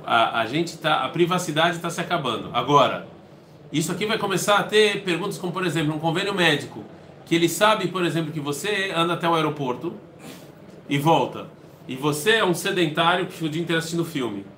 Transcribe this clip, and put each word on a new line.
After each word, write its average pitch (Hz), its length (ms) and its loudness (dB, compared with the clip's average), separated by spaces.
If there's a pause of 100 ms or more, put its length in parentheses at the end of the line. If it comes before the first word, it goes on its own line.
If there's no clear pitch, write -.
a, 117 360 2
a 110 40 0
gente 160 320 -4
tá, 151 260 0
a 131 60 -4
privacidade 170 680 0
tá 170 100 -6
se 165 100 -6
acabando. 127 540 -2
Agora, 120 540 4 (680)
isso 160 180 -2
aqui 180 140 -4
vai 214 120 -2
começar 196 420 2
a 180 40 0
ter 208 400 2
perguntas 185 340 -2
como, 180 140 -6
por 185 140 -4
exemplo, 156 280 0
um 156 60 -4
convênio 170 340 -2
médico, 139 500 0 (420)
que - 100 0
ele 170 140 4
sabe, 208 380 4
por 180 180 -2
exemplo, 156 260 -2
que 160 80 -6
você 190 560 -2
anda 170 180 2
até 170 140 -2
o 165 60 4
aeroporto 147 600 -2 (920)
e 143 120 0
volta. 139 480 2 (400)
E 123 80 -8
você 147 380 0
é 220 120 4
um 180 80 2
sedentário 170 720 0
que - 80 -12
fica 160 120 -8
o 156 40 -2
dia 151 120 -4
inteiro 165 180 0
assistindo 165 260 -2
filme. 113 400 -6 (120)